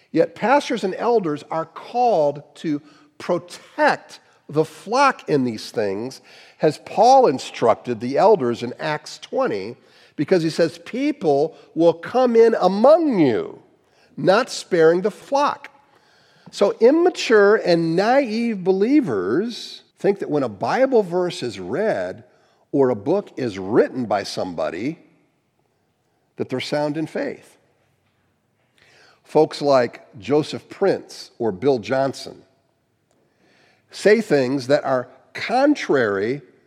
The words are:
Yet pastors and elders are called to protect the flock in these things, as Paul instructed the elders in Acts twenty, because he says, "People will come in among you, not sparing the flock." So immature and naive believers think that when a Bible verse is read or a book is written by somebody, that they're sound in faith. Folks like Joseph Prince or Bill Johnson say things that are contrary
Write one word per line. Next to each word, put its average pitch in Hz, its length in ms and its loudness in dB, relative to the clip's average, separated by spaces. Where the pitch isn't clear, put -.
Yet 165 240 0
pastors 247 480 0
and 185 120 -4
elders 180 540 -2
are 160 160 -6
called 160 800 0
to 147 240 -4
protect - 1000 -4
the 151 160 0
flock 254 640 -2
in 139 160 2
these 110 260 -6
things, 104 500 -6
as 156 180 0
Paul 247 480 4
instructed - 760 -2
the 131 160 -4
elders 151 440 2
in 120 180 -8
Acts 151 380 -8
twenty, 127 600 -6
because 160 280 0
he 165 60 -2
says, 160 300 -2
"People 175 760 -2
will 160 200 4
come 233 420 0
in 226 240 6
among 247 600 4
you, 113 440 0
not 190 320 2
sparing 170 520 2
the 202 100 -2
flock." - 580 -4
So 202 300 0
immature 240 760 4
and 165 400 0
naive 226 680 0
believers 196 1160 0
think - 220 0
that - 100 -8
when 147 140 -2
a 120 60 -4
Bible 208 520 0
verse 175 400 -4
is 104 180 -8
read 104 640 -6
or 135 180 2
a 123 60 0
book 170 420 -4
is 113 200 -6
written 123 480 0
by 101 180 -2
somebody, 90 760 -8
that 117 140 -6
they're 127 100 -6
sound 147 380 -4
in 160 100 -6
faith. - 500 -12
Folks 156 380 0
like 135 580 0
Joseph 123 500 -4
Prince - 680 -4
or 117 120 -2
Bill 123 280 0
Johnson 131 640 -6
say 214 320 2
things 135 460 0
that 147 160 2
are 127 240 -2
contrary 143 1080 0